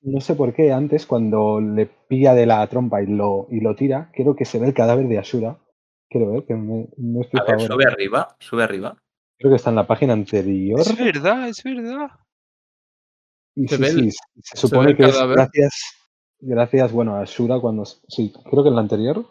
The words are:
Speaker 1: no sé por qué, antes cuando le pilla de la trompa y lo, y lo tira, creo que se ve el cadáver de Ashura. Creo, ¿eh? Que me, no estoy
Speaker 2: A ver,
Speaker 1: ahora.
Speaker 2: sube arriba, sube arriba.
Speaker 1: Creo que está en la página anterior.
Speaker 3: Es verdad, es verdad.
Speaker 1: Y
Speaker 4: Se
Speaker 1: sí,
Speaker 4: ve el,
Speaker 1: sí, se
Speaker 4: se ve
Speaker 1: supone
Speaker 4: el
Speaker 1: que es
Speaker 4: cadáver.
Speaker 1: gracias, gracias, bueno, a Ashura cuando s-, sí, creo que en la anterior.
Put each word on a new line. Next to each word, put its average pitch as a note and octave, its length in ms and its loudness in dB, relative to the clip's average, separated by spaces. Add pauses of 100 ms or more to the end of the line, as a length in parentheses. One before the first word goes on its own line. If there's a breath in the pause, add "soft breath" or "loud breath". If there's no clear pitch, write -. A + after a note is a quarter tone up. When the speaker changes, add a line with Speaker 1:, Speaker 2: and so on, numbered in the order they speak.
Speaker 1:
no C3+ 180 -4
sé D#3+ 140 -2
por C#3+ 180 0
qué, D3+ 180 4
antes C#3+ 340 0
cuando G#2+ 540 0
le G#2+ 260 0
pilla C3 480 2
de A#2+ 120 6
la G#2+ 220 2
trompa A#2 340 -2
y G2 60 -4
lo, G2+ 440 -2
y A2+ 100 -4
lo A2 140 0
tira, C#3 380 -2
creo C#3 220 0
que A#2+ 100 -4
se - 140 -6
ve A#2+ 80 0
el C3+ 60 0
cadáver A#2+ 340 2
de A2+ 100 0
Ashura. A2+ 420 -6 (500)
Creo, A2+ 280 -2
¿eh? C#3 80 -6
Que A#2 100 -6
me, A2 320 -8 (100)
no A#2+ 240 -4
estoy B2+ 180 -2
Speaker 2:
A - 40 -2
ver, A2 120 0
Speaker 1:
ahora. A2+ 120 -2
Speaker 2:
sube B2+ 180 0
arriba, G#2 540 -2
sube A#2 240 -4
arriba. G2 340 -6 (400)
Speaker 1:
Creo C3+ 140 4
que B2+ 60 6
está - 140 -2
en A2+ 60 0
la G#2 100 0
página A#2+ 260 0
anterior. G2 680 -2
Speaker 3:
Es G#3 180 0
verdad, A3+ 520 -2
es G#3+ 140 -14
verdad. C4 440 -10 (1500)
Speaker 1:
Y C3+ 120 -2
Speaker 4:
Se D3 100 -2
Speaker 1:
sí, B2+ 40 0
Speaker 4:
ve C3+ 80 2
el, C3 220 2
Speaker 1:
sí, - 0 -
se - 100 -14 (220)
Speaker 4:
se - 100 -20
ve - 40 -16 (120)
Speaker 1:
supone C3 220 4
Speaker 4:
el C#3+ 60 2
Speaker 1:
que C3+ 60 6
es C3 100 8
Speaker 4:
cadáver. C3 240 2
Speaker 1:
gracias, C#3 360 2 (680)
gracias, B2 540 0
bueno, A2+ 220 -2
a G2+ 60 -4
Ashura A#2+ 380 -4
cuando A2 240 -4
s-, - 140 -16 (100)
sí, G#2+ 240 -4 (180)
creo C#3 140 4
que D3 60 6
en A#2+ 60 2
la A2+ 60 2
anterior. A2 500 -2